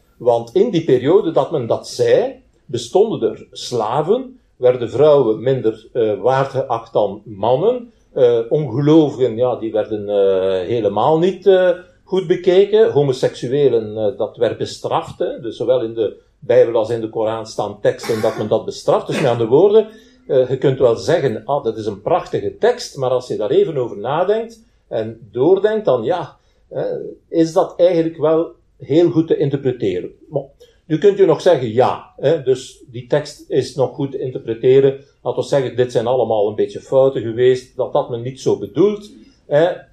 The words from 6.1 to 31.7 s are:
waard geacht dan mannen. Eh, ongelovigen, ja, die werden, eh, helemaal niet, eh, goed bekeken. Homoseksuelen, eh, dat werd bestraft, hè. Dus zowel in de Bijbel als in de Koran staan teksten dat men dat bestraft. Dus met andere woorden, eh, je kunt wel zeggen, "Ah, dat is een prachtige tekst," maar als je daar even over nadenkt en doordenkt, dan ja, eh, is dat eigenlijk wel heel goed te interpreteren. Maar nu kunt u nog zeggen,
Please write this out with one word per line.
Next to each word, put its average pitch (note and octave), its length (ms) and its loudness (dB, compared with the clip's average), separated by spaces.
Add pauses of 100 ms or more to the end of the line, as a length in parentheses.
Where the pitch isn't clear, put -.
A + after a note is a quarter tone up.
waard C3 320 0
geacht B2 420 -6
dan G#2 320 -2
mannen. C3+ 680 -2 (220)
Eh, A#2+ 260 4 (100)
ongelovigen, C#3+ 840 2
ja, A#2+ 200 0
die G#2 160 -8
werden, G#2 380 -4
eh, F#2+ 580 0
helemaal A2+ 520 0
niet, F#3+ 280 0
eh, F#3 220 4 (340)
goed F#3 240 -4
bekeken. F#3+ 640 4
Homoseksuelen, B2 1040 0
eh, G#2 200 -2
dat G#2+ 200 -6
werd A2+ 200 0
bestraft, - 600 -6
hè. F#3+ 200 -4
Dus A2+ 180 -10
zowel B2 240 0
in A2+ 120 -6
de A2+ 240 -4 (220)
Bijbel A#2 360 2
als G#2+ 140 0
in A#2 120 -2
de A2 80 -6
Koran A2 380 -4
staan G#2 340 -8
teksten A#2 400 -4
dat A2 160 0
men G#2+ 100 -4
dat G#2+ 180 -2
bestraft. - 420 -2
Dus C#3 140 -2
met C3+ 100 2
andere A#2 180 -2
woorden, G#3 380 4 (400)
eh, C3 220 2
je C3+ 80 -2
kunt C3 220 0
wel A#2 160 4
zeggen, A#2+ 500 -2
"Ah, C#3+ 180 -2
dat A2 140 -4
is G#2+ 80 -8
een G2+ 160 -8
prachtige A#2+ 560 -4
tekst," - 400 -2
maar B2+ 120 -2
als B2+ 180 -2
je A2+ 100 -6
daar G#2+ 140 -2
even E3+ 260 0
over A2 200 -4
nadenkt F#3 640 -4 (240)
en A2+ 440 -8
doordenkt, F#3+ 540 0
dan B2 180 0
ja, C#3 340 -6 (320)
eh, C3 140 -8 (460)
is E3 240 0
dat F3+ 240 0
eigenlijk E3 400 2
wel D#3+ 420 0 (180)
heel D#3 320 2
goed D#3 180 0
te - 100 0
interpreteren. B2 760 -4 (180)
Maar C#3+ 140 -6 (420)
nu D#3 120 -4
kunt G3 220 4
u F#3+ 60 6
nog D#3 160 2
zeggen, B2+ 320 2